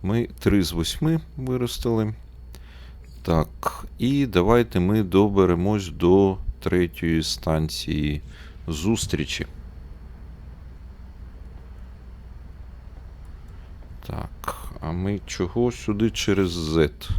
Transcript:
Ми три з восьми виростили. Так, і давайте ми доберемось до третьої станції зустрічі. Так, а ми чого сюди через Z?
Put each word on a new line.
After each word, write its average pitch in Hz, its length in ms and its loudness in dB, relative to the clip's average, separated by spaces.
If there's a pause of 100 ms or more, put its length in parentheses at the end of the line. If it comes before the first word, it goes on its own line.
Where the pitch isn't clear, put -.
Ми 107 240 2 (120)
три 101 240 6
з 80 80 0
восьми 147 480 0 (180)
виростили. 120 760 0 (1080)
Так, - 640 0 (120)
і 139 280 4
давайте 107 540 4
ми 104 240 4
доберемось 95 880 4
до 92 480 6 (220)
третьої 85 640 2
станції 78 960 0 (460)
зустрічі. 80 800 -2 (4000)
Так, - 480 -8 (260)
а 78 100 -4
ми 95 340 0
чого 120 460 0
сюди 110 400 0
через 87 640 2
Z? - 440 2